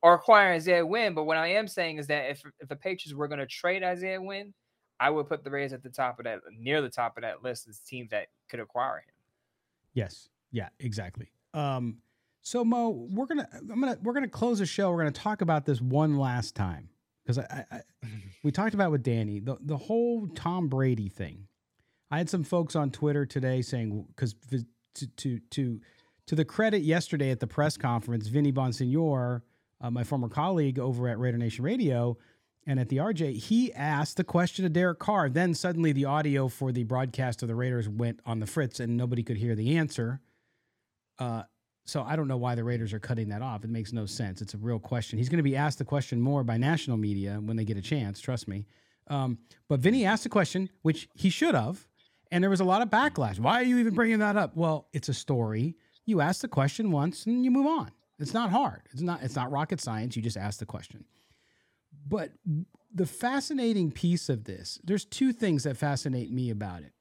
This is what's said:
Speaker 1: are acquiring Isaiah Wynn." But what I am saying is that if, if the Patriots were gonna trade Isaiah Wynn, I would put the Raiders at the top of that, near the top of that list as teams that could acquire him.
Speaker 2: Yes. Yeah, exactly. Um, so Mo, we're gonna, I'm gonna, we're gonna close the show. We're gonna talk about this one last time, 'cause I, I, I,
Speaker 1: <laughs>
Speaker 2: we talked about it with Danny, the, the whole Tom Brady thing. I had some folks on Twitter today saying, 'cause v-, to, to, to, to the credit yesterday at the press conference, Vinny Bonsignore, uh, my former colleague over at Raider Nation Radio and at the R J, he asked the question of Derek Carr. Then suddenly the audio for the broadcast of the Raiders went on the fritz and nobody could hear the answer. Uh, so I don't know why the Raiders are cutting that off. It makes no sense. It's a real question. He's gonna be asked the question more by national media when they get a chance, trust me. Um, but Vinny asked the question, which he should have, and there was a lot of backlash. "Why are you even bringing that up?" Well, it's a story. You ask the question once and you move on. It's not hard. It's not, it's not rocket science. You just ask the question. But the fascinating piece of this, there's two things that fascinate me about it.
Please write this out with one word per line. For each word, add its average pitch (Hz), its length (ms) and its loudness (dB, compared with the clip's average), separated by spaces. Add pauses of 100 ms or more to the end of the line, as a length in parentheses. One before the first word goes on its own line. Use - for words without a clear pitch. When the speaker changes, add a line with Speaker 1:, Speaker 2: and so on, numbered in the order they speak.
Speaker 1:
are 170 100 12
acquiring 190 420 8
Isaiah 170 300 4
Wynn." 202 300 0
But 156 80 -2
what 160 140 2
I 160 100 2
am 202 200 0
saying 165 300 -4
is 143 100 -8
that 143 220 0
if, 143 140 -8 (160)
if 143 100 -16
the 151 60 -8
Patriots 185 400 -8
were 147 120 -4
gonna 143 200 -6
trade 185 340 -2
Isaiah 185 400 -2
Wynn, 196 320 -10 (460)
I 131 100 4
would 151 180 0
put 147 160 -4
the 139 60 -10
Raiders 139 240 -4
at 127 80 -12
the 131 80 -16
top 123 300 -4
of 120 60 -10
that, 110 140 -6 (120)
near 123 300 -2
the 131 80 -2
top 120 280 -4
of 113 60 -10
that 107 200 -8
list 123 240 -8
as 107 120 -20
teams 120 320 -12
that 104 160 -4 (200)
could 117 120 -10
acquire 120 380 -4
him. - 160 -20 (800)
Speaker 2:
Yes. - 360 -6 (220)
Yeah, 107 180 -6 (100)
exactly. 107 520 -8 (220)
Um, 127 440 -4 (460)
so 240 200 -2
Mo, 226 460 0
we're 208 160 -2
gonna, 294 280 -4
I'm 220 280 -4
gonna, 262 220 0
we're 233 100 -2
gonna 269 140 0
close 226 320 0
the 190 80 2
show. 196 240 2
We're 170 80 2
gonna 151 120 2
talk 208 300 -2
about 160 240 2
this 127 160 2
one 143 360 4
last 123 360 0
time, 87 360 -4 (360)
'cause 123 140 0
I, - 320 -8
I, - 60 -12
I, - 300 -16
Speaker 1:
<laughs> 104 360 -16
Speaker 2:
we 151 80 2
talked 208 240 0
about 196 140 4
it - 20 2
with 139 120 2
Danny, 110 360 0
the, 123 220 -6
the 147 160 -4
whole 233 500 0
Tom 170 420 -2
Brady 127 400 2
thing. 95 380 -12 (640)
I 147 80 0
had 170 100 -2
some 180 140 0
folks 170 320 0
on 147 160 2
Twitter 147 340 0
today 127 380 0
saying, 110 420 -4 (100)
'cause 113 200 -2 (120)
v-, 123 160 -2 (300)
to, - 140 -10
to, 123 320 -4
to, 123 420 -4 (460)
to - 80 0
the 151 100 4
credit 214 380 2
yesterday 156 480 2
at 123 80 -2
the 123 80 -4
press 147 300 0
conference, 117 500 -2
Vinny 143 260 2
Bonsignore, 131 880 0 (400)
uh, 120 80 -6
my 120 140 -2
former 123 260 -2
colleague 147 480 2
over 123 320 0
at 113 100 -2
Raider 123 200 0
Nation 120 260 -2
Radio 131 520 2 (500)
and 135 120 0
at 123 100 0
the 135 100 0
R 196 120 0
J, 156 220 -2
he 220 400 0
asked 147 440 -2
the 185 60 0
question 175 420 0
of 170 60 2
Derek 175 280 2
Carr. 185 300 2
Then 170 260 2
suddenly 165 380 2
the 135 120 2
audio 139 420 2
for 127 240 -2
the 123 120 0
broadcast 127 580 -2
of 123 60 -4
the 113 80 -2
Raiders 120 340 0
went 117 360 -2
on 113 140 -4
the 107 60 -4
fritz 139 340 -2
and 117 160 -2
nobody 120 280 0
could 117 140 -2
hear 113 180 0
the 117 200 2
answer. 135 460 -2 (960)
Uh, 113 260 -6 (420)
so 143 180 -6
I 135 120 -2
don't 156 120 0
know 131 100 -2
why 120 180 -2
the 117 80 -2
Raiders 113 300 -2
are 110 60 -6
cutting 113 300 -4
that 104 120 -6
off. 113 220 -8
It 113 60 -6
makes 113 240 -4
no 113 120 -4
sense. 98 360 -6
It's 104 120 -10
a 107 40 -8
real 113 220 -2
question. 113 380 -4
He's 123 120 0
gonna 165 140 2
be 135 120 2
asked 143 240 0
the - 60 -4
question 127 360 0
more 135 220 2
by 117 140 0
national 135 400 0
media 101 440 -2
when 110 160 -2
they 110 80 0
get 104 120 -2
a 98 40 -6
chance, 107 380 -2
trust - 280 -4
me. 101 200 -6 (400)
Um, 131 320 -2 (280)
but 143 120 2
Vinny 214 260 4
asked 196 180 2
the 240 60 -4
question, 190 400 2 (140)
which 156 300 0
he - 160 4
should 294 260 2
have, 135 320 -2 (440)
and 175 120 2
there 196 60 4
was 196 100 4
a 190 60 4
lot 185 160 6
of 240 80 0
backlash. 165 500 2
"Why 160 200 4
are 254 40 2
you 247 140 6
even 226 160 4
bringing 226 260 4
that 208 160 4
up?" 185 220 0
Well, 160 360 0
it's - 160 -4
a 135 40 2
story. 120 640 0 (280)
You 196 160 4
ask 165 200 2
the 262 60 -6
question 185 440 0
once 151 360 0
and 247 180 2
you 254 60 4
move 277 160 4
on. 311 240 -2 (260)
It's 147 160 -6
not 226 160 0
hard. 214 320 2 (100)
It's 127 100 -8
not, 175 200 -2
it's 131 140 -4
not 127 160 -2
rocket 147 280 -2
science. 113 360 -4
You 113 80 -4
just 113 140 -4
ask 101 200 -4
the - 80 -8
question. - 400 -14 (1000)
But 170 240 -4 (600)
the 185 120 0
fascinating 240 840 0
piece 170 380 0
of 117 160 0
this, 95 380 -12
there's 190 220 -2
two 262 280 0
things 175 300 2
that 139 140 -2
fascinate 135 540 -2
me 127 180 -2
about 101 340 -6
it. 69 180 -20